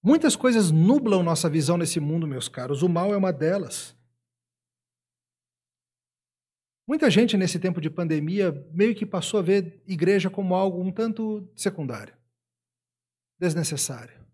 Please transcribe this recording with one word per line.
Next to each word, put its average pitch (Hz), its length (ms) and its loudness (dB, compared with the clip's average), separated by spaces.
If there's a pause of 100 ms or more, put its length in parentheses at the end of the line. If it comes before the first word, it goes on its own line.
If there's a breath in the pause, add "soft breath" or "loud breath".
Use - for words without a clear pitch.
Muitas 302 340 4
coisas 226 340 2
nublam 196 520 4
nossa 165 260 0
visão 156 280 2
nesse 170 220 -2
mundo, 156 280 -2
meus 131 220 -8
caros. 131 340 -6
O 180 60 2
mal 180 240 0
é 202 40 0
uma 190 160 0
delas. 156 640 -4 (3000)
Muita 294 240 2
gente 214 260 4
nesse 185 220 0
tempo 185 220 -2
de 156 100 -4
pandemia 165 600 -2 (220)
meio 208 220 2
que 214 100 -6
passou 196 360 -4
a - 20 -2
ver 185 440 0
igreja 190 440 0
como 185 240 -2
algo 185 280 0
um 185 80 -2
tanto 220 640 -4
secundário, 127 600 -8 (1200)
desnecessário. 151 800 -4 (160)